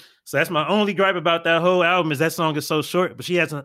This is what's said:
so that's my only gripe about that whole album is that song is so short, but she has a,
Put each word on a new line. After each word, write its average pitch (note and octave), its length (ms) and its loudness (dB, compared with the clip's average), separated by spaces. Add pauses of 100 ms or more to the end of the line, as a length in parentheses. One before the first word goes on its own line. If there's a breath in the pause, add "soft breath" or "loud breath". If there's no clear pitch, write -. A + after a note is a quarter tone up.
(240 soft breath)
so - 140 -4
that's D#3+ 120 0
my D#3 160 -2
only G3+ 260 0
gripe F#3+ 220 2
about E3+ 300 0
that E3 180 2
whole F3+ 220 4
album F3 260 2
is C#3+ 80 -2
that D#3+ 140 0
song D#3 240 -2
is D3 100 -4
so D#3 160 0
short, F3 340 -2
but - 80 -12
she F3+ 120 -2
has D#3+ 160 0
a, C#3+ 120 -8